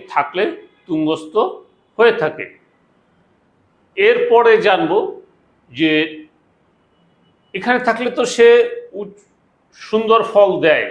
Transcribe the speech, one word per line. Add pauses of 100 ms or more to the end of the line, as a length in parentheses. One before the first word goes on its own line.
(120)
থাকলে (420)
তুঙ্গস্থ (640)
হয়ে
থাকে। (1500)
এরপরে (140)
জানব (800)
যে (1600)
এখানে (100)
থাকলে (100)
তো (120)
সে (520)
উচ-, (540)
সুন্দর (120)
ফল (140)
দেয়,